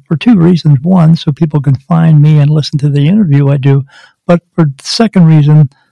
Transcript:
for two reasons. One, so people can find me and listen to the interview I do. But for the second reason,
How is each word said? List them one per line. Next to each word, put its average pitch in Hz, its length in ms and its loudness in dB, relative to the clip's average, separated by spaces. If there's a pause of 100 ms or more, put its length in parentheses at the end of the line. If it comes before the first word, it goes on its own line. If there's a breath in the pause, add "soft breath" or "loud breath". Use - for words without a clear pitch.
for 160 100 -4
two 233 200 0
reasons. 147 440 0
One, 165 340 0
so - 160 -6
people 156 300 -4
can 131 140 -2
find 165 440 0
me 151 200 2
and 143 100 0
listen 151 300 -4
to 143 100 -2
the 143 180 -2
interview 147 420 0
I 143 80 0
do. 139 260 0 (420 soft breath)
But 175 160 0 (120)
for 165 120 -2
the 135 180 -8
second 202 420 0
reason, 151 440 2 (220)